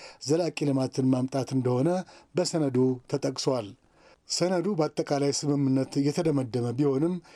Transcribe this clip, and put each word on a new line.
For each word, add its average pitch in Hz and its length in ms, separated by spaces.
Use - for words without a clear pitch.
ዘላቂ 156 440
ልማትን 131 440
ማምጣት 131 420
እንደሆነ 127 380
በሰነዱ 151 440
ተጠቅሷል። 131 600
ሰነዱ 175 460
በአጠቃላይ 147 580
ስምምነት 135 640
የተደመደመ 139 760
ቢሆንም 143 420